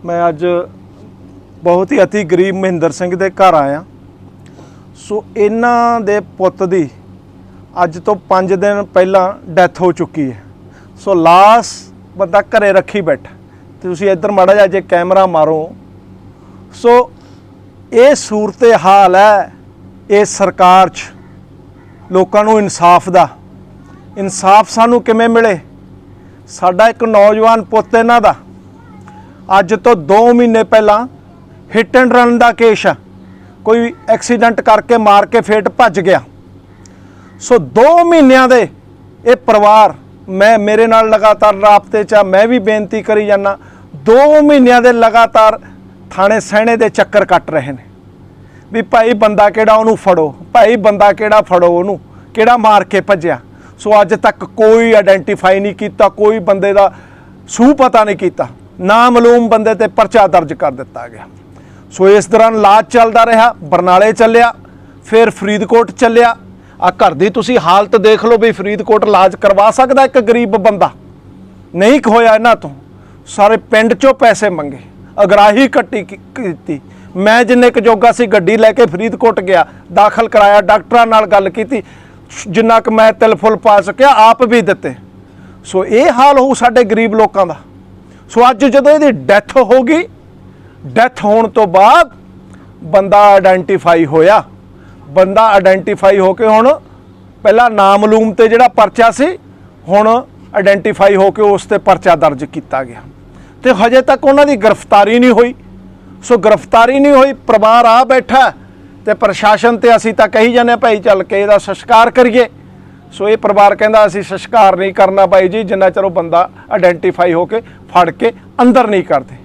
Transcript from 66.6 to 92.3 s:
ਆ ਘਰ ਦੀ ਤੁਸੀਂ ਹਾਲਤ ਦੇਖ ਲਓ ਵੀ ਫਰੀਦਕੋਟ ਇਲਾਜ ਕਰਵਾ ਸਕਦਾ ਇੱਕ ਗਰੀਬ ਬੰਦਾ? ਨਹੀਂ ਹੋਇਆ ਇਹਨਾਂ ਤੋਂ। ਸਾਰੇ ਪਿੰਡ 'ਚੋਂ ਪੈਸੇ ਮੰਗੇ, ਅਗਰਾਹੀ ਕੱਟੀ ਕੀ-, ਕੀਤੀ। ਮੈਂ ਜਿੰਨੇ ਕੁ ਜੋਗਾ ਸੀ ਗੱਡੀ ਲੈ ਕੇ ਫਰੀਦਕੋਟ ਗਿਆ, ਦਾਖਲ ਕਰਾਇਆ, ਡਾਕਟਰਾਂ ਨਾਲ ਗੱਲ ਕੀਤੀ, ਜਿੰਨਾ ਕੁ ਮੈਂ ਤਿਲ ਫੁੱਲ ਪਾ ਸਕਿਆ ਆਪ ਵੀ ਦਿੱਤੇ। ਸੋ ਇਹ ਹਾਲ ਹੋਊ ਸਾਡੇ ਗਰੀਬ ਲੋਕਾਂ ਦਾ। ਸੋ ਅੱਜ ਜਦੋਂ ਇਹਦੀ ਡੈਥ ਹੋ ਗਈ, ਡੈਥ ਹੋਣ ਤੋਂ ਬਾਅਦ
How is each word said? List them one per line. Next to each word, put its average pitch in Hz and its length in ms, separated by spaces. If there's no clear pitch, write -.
ਆ 180 80
ਘਰ 185 240
ਦੀ 190 160
ਤੁਸੀਂ 233 280
ਹਾਲਤ 190 380
ਦੇਖ 208 280
ਲਓ 226 140
ਵੀ 220 140
ਫਰੀਦਕੋਟ 208 520
ਇਲਾਜ 190 320
ਕਰਵਾ 202 340
ਸਕਦਾ 262 340
ਇੱਕ 262 140
ਗਰੀਬ 226 380
ਬੰਦਾ? 196 340
ਨਹੀਂ 226 340
ਹੋਇਆ 226 260
ਇਹਨਾਂ 220 220
ਤੋਂ। 151 140
ਸਾਰੇ 214 300
ਪਿੰਡ 220 360
'ਚੋਂ 269 220
ਪੈਸੇ 262 340
ਮੰਗੇ, 147 300
ਅਗਰਾਹੀ 208 460
ਕੱਟੀ 196 360
ਕੀ-, 196 140
ਕੀਤੀ। 170 440
ਮੈਂ 220 280
ਜਿੰਨੇ 247 260
ਕੁ 240 100
ਜੋਗਾ 233 320
ਸੀ 240 140
ਗੱਡੀ 202 300
ਲੈ 220 160
ਕੇ 233 140
ਫਰੀਦਕੋਟ 208 540
ਗਿਆ, 180 260
ਦਾਖਲ 208 360
ਕਰਾਇਆ, 208 320
ਡਾਕਟਰਾਂ 214 460
ਨਾਲ 220 200
ਗੱਲ 196 220
ਕੀਤੀ, 220 340
ਜਿੰਨਾ 226 320
ਕੁ 226 100
ਮੈਂ 220 220
ਤਿਲ 220 220
ਫੁੱਲ 220 220
ਪਾ 208 240
ਸਕਿਆ 202 280
ਆਪ 226 340
ਵੀ 233 180
ਦਿੱਤੇ। 160 340
ਸੋ 185 200
ਇਹ 262 280
ਹਾਲ 277 260
ਹੋਊ 262 160
ਸਾਡੇ 240 300
ਗਰੀਬ 214 300
ਲੋਕਾਂ 208 320
ਦਾ। 156 100
ਸੋ 247 200
ਅੱਜ 254 140
ਜਦੋਂ 277 280
ਇਹਦੀ 294 200
ਡੈਥ 196 440
ਹੋ 254 260
ਗਈ, 311 260
ਡੈਥ 220 380
ਹੋਣ 220 240
ਤੋਂ 220 180
ਬਾਅਦ 233 440